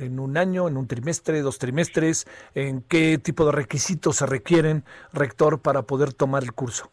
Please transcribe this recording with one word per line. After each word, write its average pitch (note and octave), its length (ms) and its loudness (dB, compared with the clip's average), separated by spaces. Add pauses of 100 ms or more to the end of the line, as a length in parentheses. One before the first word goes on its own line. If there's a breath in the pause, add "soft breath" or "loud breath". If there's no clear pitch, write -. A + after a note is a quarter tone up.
en B2+ 180 -6
un C3+ 180 -4
año, F3+ 300 2
en D3+ 100 -2
un C3 120 -4
trimestre, D3+ 540 -2
dos C#3 180 -2
trimestres, D#3+ 680 0 (300 loud breath)
¿en C3+ 260 -4
qué D#3+ 360 2
tipo D#3+ 280 0
de D3 60 4
requisitos D3 640 -2
se C#3+ 100 0
requieren, D#3 580 2 (280 loud breath)
rector, D3+ 500 2
para C#3 200 2
poder C#3 300 0
tomar C3+ 300 0
el B2 100 -8
curso? - 400 -8